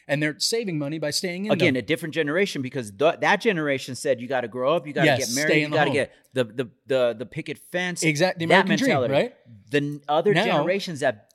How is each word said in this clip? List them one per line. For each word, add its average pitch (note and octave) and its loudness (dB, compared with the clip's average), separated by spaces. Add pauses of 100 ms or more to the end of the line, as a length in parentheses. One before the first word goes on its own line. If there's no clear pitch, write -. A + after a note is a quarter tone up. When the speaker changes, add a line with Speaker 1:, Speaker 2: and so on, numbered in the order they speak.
Speaker 1:
and D3 0
they're D3+ -2
saving G#3 -2
money D3 -4
by D3+ -4
staying F#3 -4
in G#3+ 2
Speaker 2:
Again, D#3+ 4
Speaker 1:
them? B2+ -2
Speaker 2:
a G2+ -10
different D#3+ -2
generation D#3+ 0
because B2 -6
th-, C#3 2
that F#3 2
generation D3 -2
said, B2+ 0
"You B2 -10
gotta A#2+ 0
grow B2+ 0
up, D#3+ -4
you D3 -10
gotta D3 2
Speaker 1:
Yes, A2+ 2
Speaker 2:
get A#2 -6
married, D3+ 0
Speaker 1:
stay D3+ 4
Speaker 2:
you D3+ 0
Speaker 1:
in D3 -6
the D#3+ 0
Speaker 2:
gotta C#3+ 4
Speaker 1:
home. C3+ -2
Speaker 2:
get C3+ 0 (200)
the, B2+ 0
the, A#2 -6 (160)
the, B2 2
the A#2+ -10
picket - -10 (140)
fence." F3 -4
Speaker 1:
Exact-, E3+ 2
the E3 -4
Speaker 2:
that F#3+ 6
Speaker 1:
American G#3 0
dream, C4+ 0 (120)
Speaker 2:
mentality. B2+ 0
Speaker 1:
right? G3+ 0 (360)
Speaker 2:
The C#3+ 0
n-, C#3+ -4
other E3 2
Speaker 1:
Now F3 2
Speaker 2:
generations E3+ 0
have B2+ 0 (160)